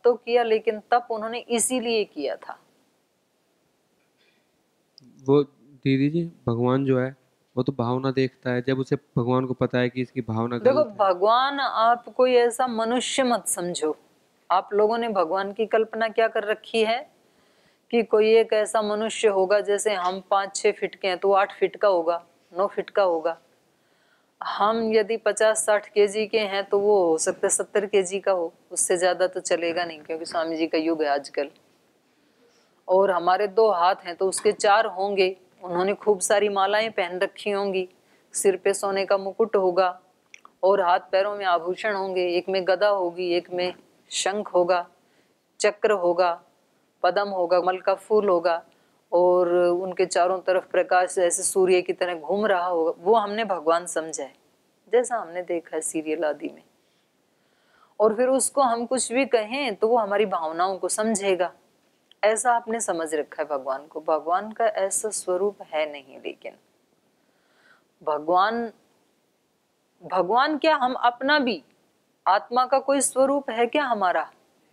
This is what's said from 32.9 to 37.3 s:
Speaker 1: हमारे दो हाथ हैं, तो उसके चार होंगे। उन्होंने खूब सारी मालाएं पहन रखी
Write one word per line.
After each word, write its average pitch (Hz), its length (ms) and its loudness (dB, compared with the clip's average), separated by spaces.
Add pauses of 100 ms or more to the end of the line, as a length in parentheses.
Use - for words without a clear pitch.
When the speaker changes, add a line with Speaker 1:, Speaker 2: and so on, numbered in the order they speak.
Speaker 1:
हमारे 180 360 0
दो 214 240 2
हाथ 180 240 2
हैं, 175 200 -12
तो 185 140 0
उसके 214 220 0
चार 208 340 2
होंगे। 190 520 -2 (260)
उन्होंने 180 300 -2
खूब 202 260 0
सारी 208 300 2
मालाएं 202 420 0
पहन 185 280 -4
रखी 190 300 -4